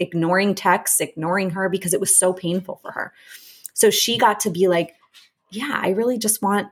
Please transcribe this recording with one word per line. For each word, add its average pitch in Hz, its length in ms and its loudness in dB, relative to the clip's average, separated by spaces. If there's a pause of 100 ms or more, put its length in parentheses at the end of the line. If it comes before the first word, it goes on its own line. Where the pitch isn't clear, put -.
ignoring 180 540 0
texts, 196 440 2
ignoring 170 520 -4
her 190 180 -2
because 180 240 -4
it 196 80 0
was - 160 2
so 185 160 4
painful 180 440 -4
for - 160 -16
her. - 200 -8 (640)
So 208 160 4
she 233 260 0
got 226 240 2
to 208 100 -2
be 175 160 2
like, 170 280 2 (560)
"Yeah, 262 280 -6
I - 120 -2
really 233 260 0
just 214 240 -2
want 202 320 0